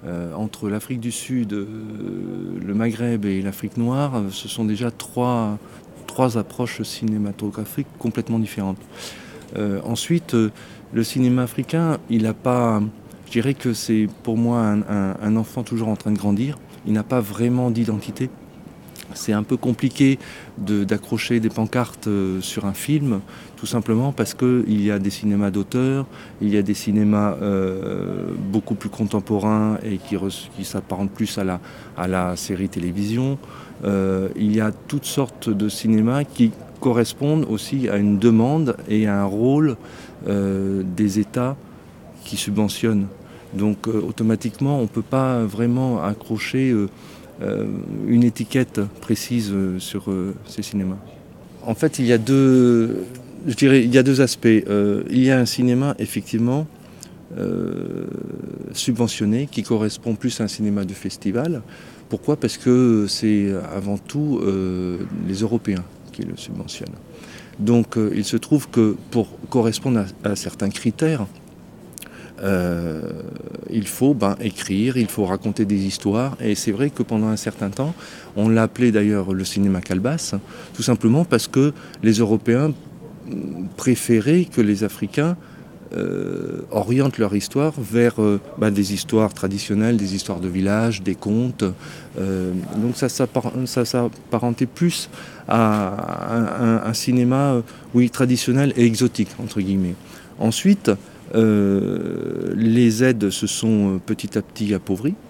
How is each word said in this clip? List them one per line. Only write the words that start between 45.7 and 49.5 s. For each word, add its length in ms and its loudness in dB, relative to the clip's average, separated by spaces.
accrocher, 680 -2
euh, 180 2
euh, 220 -2
une 160 6
étiquette 600 0
précise, 520 -4